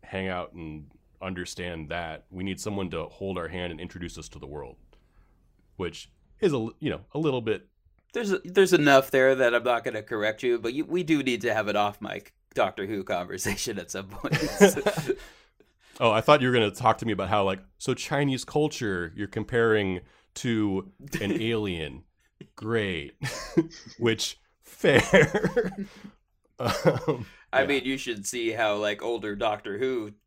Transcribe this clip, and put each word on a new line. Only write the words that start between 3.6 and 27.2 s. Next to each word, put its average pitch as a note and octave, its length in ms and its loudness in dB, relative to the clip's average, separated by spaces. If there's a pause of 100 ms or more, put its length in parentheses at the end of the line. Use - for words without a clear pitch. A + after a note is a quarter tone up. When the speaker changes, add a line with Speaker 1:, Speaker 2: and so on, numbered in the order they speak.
Speaker 1:
and D#2 80 -12
introduce E2+ 380 -10
us D#2+ 120 -14
to D2 100 -18
the C#2 80 -16
world, C#2 300 -14 (1000)
which E2+ 340 -8 (300)
is F3+ 140 2
a - 20 0
l-, A2+ 240 -2
you D3+ 100 -4
know, E2 120 -4 (120)
a D3 60 -4
little C#3+ 220 0
bit. A2 260 -2 (460)
Speaker 2:
There's A3+ 180 0
a, F#3 140 2
there's F3+ 280 6
enough C#3+ 380 8
there C3+ 240 6
that B2 180 4
I'm A#2 100 2
not A#2 200 0
gonna G#2+ 180 -6
correct A2 420 -4
you, A#2+ 160 2
but A#2 140 -4
you, D3+ 120 -4
we F3 180 -2
do D3+ 200 2
need B2 180 0
to A2+ 120 0
have G#2+ 140 0
an G2+ 80 -2
off-mic G#2 580 -4 (220)
Doctor G2+ 320 0
Who G2+ 160 -4
conversation G2 760 -4
at F2 140 -12
some F#2+ 160 -10
point. - 300 -4 (220)
<laughs> G3+ 580 4
Speaker 1:
<laughs> - 0 - (840)
Oh, A#2+ 120 4
I A2 100 4
thought D3 200 8
you B2 60 2
were B2 60 2
gonna A2+ 160 4
talk A2 300 2
to A#2 80 -4
me A2+ 40 0
about F#2+ 180 -2
how, G#2 140 2
like, F#2+ 160 0 (200)
so B2+ 160 -2
Chinese C#3 500 -2
culture G2+ 680 -2
you're G2+ 120 -8
comparing G#2+ 720 0 (340)
to G#2+ 560 0 (280)
an G#2 120 -2
Speaker 2:
<laughs> A2+ 100 0
Speaker 1:
alien. F#2+ 640 -4 (520)
Great. G2+ 600 -4 (440)
<laughs> - 380 -6
Which, A2+ 400 -2 (240)
fair. - 1200 4
<laughs> F#3+ 60 -8 (720)
Um, B2 680 0 (280)